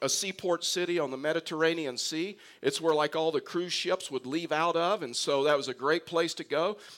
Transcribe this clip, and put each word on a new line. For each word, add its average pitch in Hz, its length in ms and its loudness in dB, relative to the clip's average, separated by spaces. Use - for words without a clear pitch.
a 139 40 2
seaport 185 560 0
city 175 360 0
on 147 100 0
the 131 80 -6
Mediterranean 160 800 0
Sea. 175 400 -4
It's 139 180 2
where, 160 140 4
like, 151 220 2
all 160 160 2
the 143 100 2
cruise 175 320 -4
ships 180 380 -2
would 127 160 -4
leave 160 240 -2
out 160 240 2
of, 175 260 0
and 120 140 -6
so 139 300 2
that 147 120 6
was 131 120 -4
a 127 40 -2
great 143 320 0
place 170 300 0
to - 80 -10
go. 175 340 0